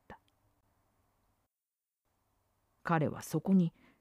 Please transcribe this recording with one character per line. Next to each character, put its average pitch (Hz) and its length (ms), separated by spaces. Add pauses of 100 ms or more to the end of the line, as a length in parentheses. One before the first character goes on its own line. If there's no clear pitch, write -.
た。 - 100 (2750)
彼 156 260
は - 120
そ - 180
こ 190 140
に、 180 220 (260)